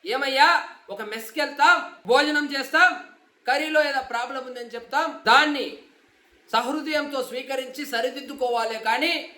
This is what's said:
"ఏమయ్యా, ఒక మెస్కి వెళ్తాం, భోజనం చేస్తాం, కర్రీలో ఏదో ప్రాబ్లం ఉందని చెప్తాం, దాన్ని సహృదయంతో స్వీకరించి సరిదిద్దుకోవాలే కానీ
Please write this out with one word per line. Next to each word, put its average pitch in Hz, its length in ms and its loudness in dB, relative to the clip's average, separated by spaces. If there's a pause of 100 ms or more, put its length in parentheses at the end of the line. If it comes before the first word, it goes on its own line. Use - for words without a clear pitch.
"ఏమయ్యా, 269 600 4 (220)
ఒక 214 120 -10
మెస్కి 226 380 -8
వెళ్తాం, 285 540 2 (120)
భోజనం 294 520 2
చేస్తాం, 320 500 2 (400)
కర్రీలో 302 400 2
ఏదో 269 120 -2
ప్రాబ్లం 254 460 -6
ఉందని 240 220 -12
చెప్తాం, 269 580 -4
దాన్ని 285 520 4 (720)
సహృదయంతో 285 680 -2
స్వీకరించి 262 640 -8
సరిదిద్దుకోవాలే 240 920 -4
కానీ 269 600 -2